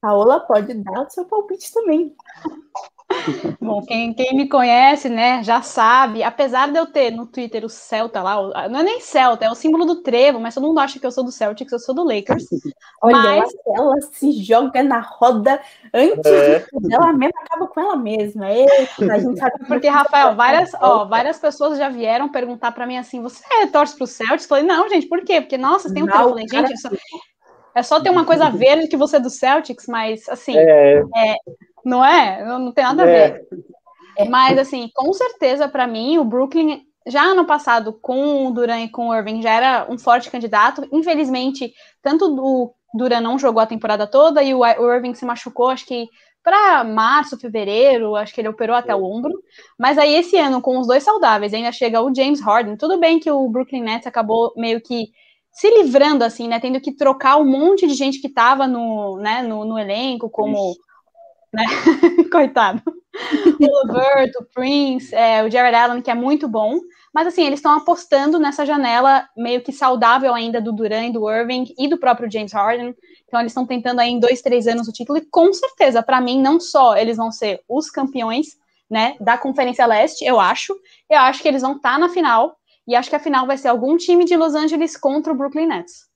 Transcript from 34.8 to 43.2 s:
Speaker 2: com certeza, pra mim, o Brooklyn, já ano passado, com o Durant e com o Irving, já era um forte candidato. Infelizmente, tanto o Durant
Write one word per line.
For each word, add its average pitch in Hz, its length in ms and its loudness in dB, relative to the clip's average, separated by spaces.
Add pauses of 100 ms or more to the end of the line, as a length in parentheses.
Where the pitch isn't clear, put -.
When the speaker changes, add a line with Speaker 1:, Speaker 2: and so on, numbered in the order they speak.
Speaker 2:
com 277 200 -2
certeza, 294 560 -2
pra 262 180 -2
mim, 240 320 -2
o 302 60 0
Brooklyn, 277 580 -2 (240)
já 269 160 0
ano 359 240 2
passado, 247 460 0
com 269 540 -2
o 254 40 -4
Durant 233 340 -4
e 220 40 -12
com 233 200 -8
o 226 60 -2
Irving, 220 260 -4
já 220 120 0
era 247 360 2
um 254 80 -8
forte 247 320 0
candidato. 233 640 0
Infelizmente, 269 800 -2 (300)
tanto 320 240 0
o 262 480 -2 (180)
Durant 240 300 -2